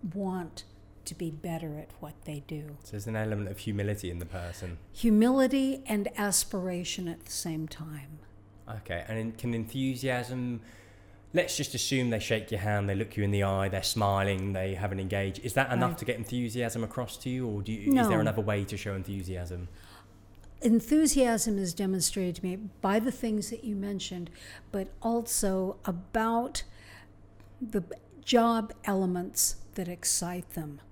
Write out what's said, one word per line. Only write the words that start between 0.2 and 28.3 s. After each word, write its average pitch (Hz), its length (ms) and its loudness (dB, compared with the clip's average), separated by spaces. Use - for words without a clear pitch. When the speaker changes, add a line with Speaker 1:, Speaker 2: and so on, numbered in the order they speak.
Speaker 1:
to - 100 -10
be 165 160 -4
better 160 480 -6
at 156 100 -14
what 151 140 -12
they 147 220 -8
do. 147 360 -8
Speaker 2:
So - 80 -16
there's 104 160 -6
an 110 80 -4
element 107 340 -2
of 95 100 -8
humility 101 520 -2
in 85 80 -6
the 85 60 -4
person. 87 520 -8
Speaker 1:
Humility 262 960 6
and 202 280 0
aspiration 185 920 -2
at 165 180 -8
the - 60 -12
same 160 360 -4
time. 151 520 -10
Speaker 2:
Okay, 101 380 -6
and 110 100 -4
in, 113 140 -4
can 117 240 -4
enthusiasm, 123 1040 -2
let's 170 240 2
just - 160 -2
assume 127 380 2
they 110 80 2
shake 107 320 0
your 104 80 0
hand, 101 280 2
they 101 60 2
look 98 240 -2
you 107 60 2
in 101 80 4
the 101 120 4
eye, 98 260 4
they're 95 120 0
smiling, 98 720 2
they 95 220 0
haven't 98 240 -2
engaged. 95 440 0
Is 120 100 -4
that 131 180 2
enough 123 200 4
Speaker 1:
Right. 160 80 -6
Speaker 2:
to 117 60 -6
get 110 120 0
enthusiasm 120 680 -2
across 110 340 -6
to - 140 -6
you, 127 160 -2
or 104 160 -2
do 107 80 -4
you, 107 180 0
is 254 200 6
there 147 80 6
Speaker 1:
No. - 20 6
Speaker 2:
another 110 220 2
way 101 240 2
to 101 120 -6
show 101 160 -4
enthusiasm? 90 760 -6
Speaker 1:
Enthusiasm 233 960 6
is 180 160 0
demonstrated 190 640 0
to - 80 -10
me 185 140 -2
by 202 180 4
the 233 140 0
things 214 360 -2
that 226 140 -10
you 208 140 -2
mentioned, 190 520 -4
but 196 160 -2
also 202 840 2
about 226 800 0
the 214 200 -2
job 226 480 4